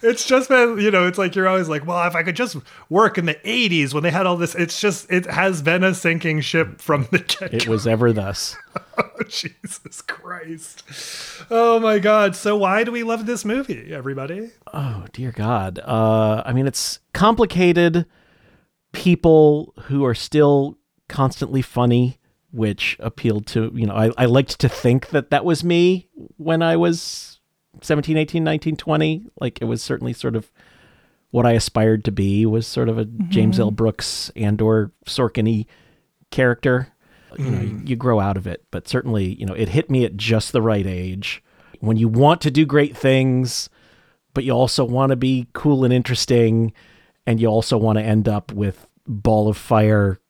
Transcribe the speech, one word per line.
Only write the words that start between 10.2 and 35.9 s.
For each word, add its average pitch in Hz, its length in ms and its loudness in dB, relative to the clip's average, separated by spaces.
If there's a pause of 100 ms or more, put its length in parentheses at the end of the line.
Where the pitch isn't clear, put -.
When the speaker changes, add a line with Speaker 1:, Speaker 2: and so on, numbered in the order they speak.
Speaker 1:
Oh, 233 300 4
my 220 180 2
God. 202 380 2
So 208 220 -2
why 196 260 2
do 233 80 -4
we 233 120 -6
love 226 220 -4
this 233 200 -6
movie, 190 480 -6
everybody? 143 580 -8 (220)
Speaker 2:
Oh, 117 400 -6
dear 127 180 -8
God. 107 480 -4
Uh, 110 640 0
I 127 80 -6
mean, 135 140 0
it's - 320 -6 (140)
complicated 175 920 2 (840)
people 156 840 4 (100)
who 139 220 -2
are 120 100 2
still 143 600 2 (300)
constantly 135 540 -2
funny, 123 580 0 (320)
which 107 480 -4
appealed 107 480 -4
to, 113 260 -4
you 107 120 -2
know, 104 100 -2
I, 110 220 2
I 123 80 2
liked 127 340 2
to 120 100 4
think 127 400 0
that 143 220 -2
that 147 140 0
was 170 180 0
me 175 460 2 (280)
when 165 240 0
I 165 140 2
was - 640 -2 (420)
seventeen, 156 360 0
eighteen, 160 260 0
nineteen, 156 320 -2
twenty. 156 500 -2 (140)
Like, 127 220 -6
it 120 40 -6
was 113 160 -4
certainly 120 320 -6
sort 117 220 -4
of 110 160 -6 (800)
what 120 140 2
I 117 80 6
aspired 110 520 2
to 107 60 -2
be, 98 340 0
was 110 220 0
sort - 220 -2
of 113 80 -2
a 113 80 -2
James 117 500 0
Speaker 3:
Mm-hmm. 117 60 2
Speaker 2:
L. 107 100 2
Brooks - 640 -4
and 104 260 0
or 110 300 2 (140)
Sorkin-y 113 600 -2 (640)